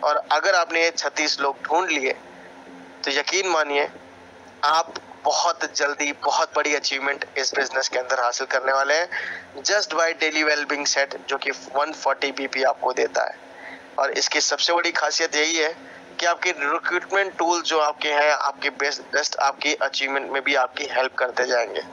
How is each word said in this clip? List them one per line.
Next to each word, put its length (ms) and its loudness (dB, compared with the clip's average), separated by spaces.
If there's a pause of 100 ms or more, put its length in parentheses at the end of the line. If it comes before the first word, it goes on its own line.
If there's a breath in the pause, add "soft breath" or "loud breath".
और 180 2 (100)
अगर 220 4
आपने 280 2
ये 80 4
छत्तीस 500 -2
लोग 220 0
ढूंढ 260 2
लिए, 240 0 (920)
तो 60 -2
यकीन 380 0
मानिए, 420 2 (760)
आप 300 2 (300)
बहुत 520 0
जल्दी 360 0
बहुत 440 0
बड़ी 180 2
achievement 500 -2 (140)
इस 160 -2
business 340 -2
के 100 -2
अंदर 220 0
हासिल 260 0
करने 260 0
वाले 220 4
हैं, 160 0 (520 loud breath)
just 260 2
by 260 2
daily 360 2
well-being 480 0
set, 180 0 (120)
जो 100 -2
कि 120 -4
वन 420 -2
फ़ोर्टी 400 -2
बीपी 300 -4
आपको 300 2
देता 320 0
है। 200 -8 (540 loud breath)
और 120 2
इसकी 300 0
सबसे 320 0
बड़ी 200 2
खासियत 420 0
यही 220 2
है 200 0 (440 loud breath)
कि 60 2
आपके 240 2
recruitment 880 0
tool 240 2
जो 160 2
आपके 340 2
हैं, 180 6
आपके 400 0
best, 320 -2
best 340 -2
आपकी 380 0
achievement 560 -2
में 120 -2
भी 120 0
आपकी 300 0
help 300 0
करते 320 0
जाएंगे। 360 0 (100)